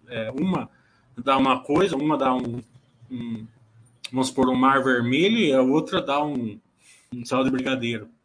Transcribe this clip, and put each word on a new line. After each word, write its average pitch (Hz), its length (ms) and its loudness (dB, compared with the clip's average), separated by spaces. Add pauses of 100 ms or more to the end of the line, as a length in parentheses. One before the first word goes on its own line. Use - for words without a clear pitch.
é, 113 240 -8
uma 151 360 -4 (480)
dá 135 220 0
uma 131 220 2
coisa, 165 360 0
uma 147 220 0
dá 131 160 0
um, 120 300 -6 (480)
um, 117 340 -10 (640)
vamos 127 180 -2
supor, 127 200 2
um 127 60 6
mar 135 260 4
vermelho, 131 560 2
e 165 160 2
a 131 80 6
outra 156 400 2
dá 143 220 0
um, 120 360 -6 (540)
um 120 100 -10
céu 131 200 0
de 131 80 0
brigadeiro 123 580 -4 (160)